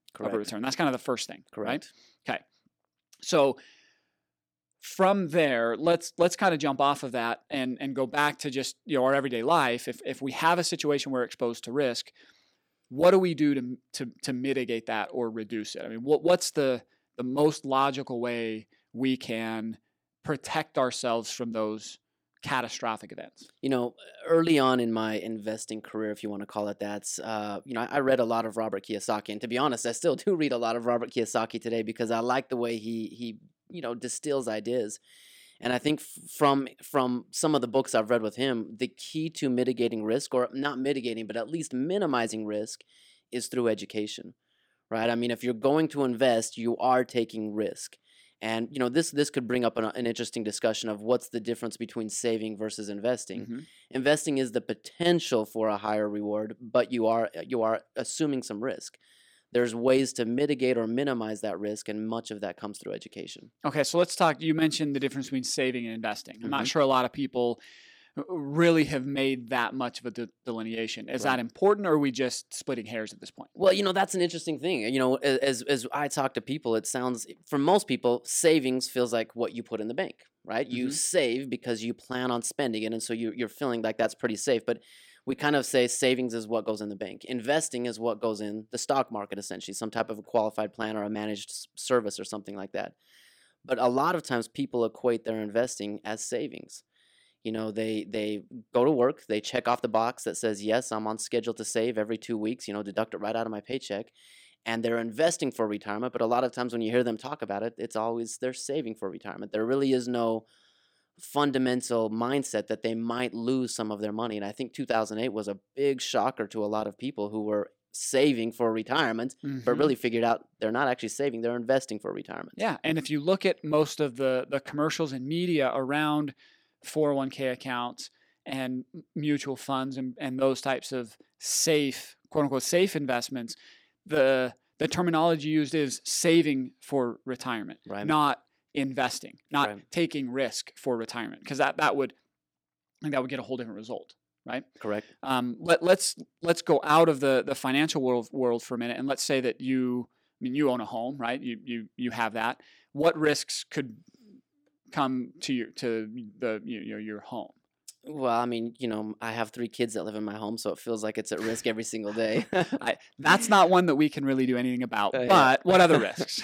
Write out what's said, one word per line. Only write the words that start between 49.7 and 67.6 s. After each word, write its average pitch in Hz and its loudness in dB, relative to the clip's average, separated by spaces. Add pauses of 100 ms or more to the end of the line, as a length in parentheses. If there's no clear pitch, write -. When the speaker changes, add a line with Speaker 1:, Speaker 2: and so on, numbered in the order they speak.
Speaker 1:
an, 110 0
an 120 -4
interesting 117 -4
discussion 110 -2
of 104 -6
what's 120 0
the 120 -6
difference 113 -6
between 110 -8
saving 110 -2
versus 107 -6
investing. 101 -4
Speaker 2:
Mm-hmm. 117 -10 (340)
Speaker 1:
Investing 139 2
is 123 0
the 120 0
potential 160 0
for 110 -2
a 104 0
higher 107 0
reward, 104 -4
but 120 0
you 117 2
are, 113 2 (160)
you 117 -2
are 110 2 (160)
assuming 135 -2
some 107 -8
risk. - -8 (540)
There's 120 4
ways 131 4
to 120 -2
mitigate 127 2
or 110 0
minimize 117 -2
that 98 -2
risk, 107 -6
and 107 -4
much 113 -6
of 104 -10
that 95 -6
comes 104 -10
through - -10
education. - -14 (120)
Speaker 2:
Okay, 147 2
so 170 0
let's 175 2
talk, 156 4
you 160 2
mentioned 156 2
the 131 -4
difference 135 -2
between 131 -2
saving 127 -2
and 113 -8
investing. 110 -6
I'm 117 -6
not 139 2
Speaker 1:
Mm-hmm. - -2
Speaker 2:
sure 147 4
a 135 6
lot 127 6
of 123 -2
people 123 -2 (680)